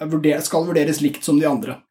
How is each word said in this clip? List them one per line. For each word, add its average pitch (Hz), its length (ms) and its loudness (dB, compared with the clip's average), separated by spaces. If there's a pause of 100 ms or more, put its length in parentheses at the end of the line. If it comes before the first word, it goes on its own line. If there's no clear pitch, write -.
er 156 80 -6
vurder-, 151 340 2
skal 165 240 0
vurderes 151 380 0
likt - 180 -2
som 147 160 2
de 160 80 2
andre. 123 300 -2 (140)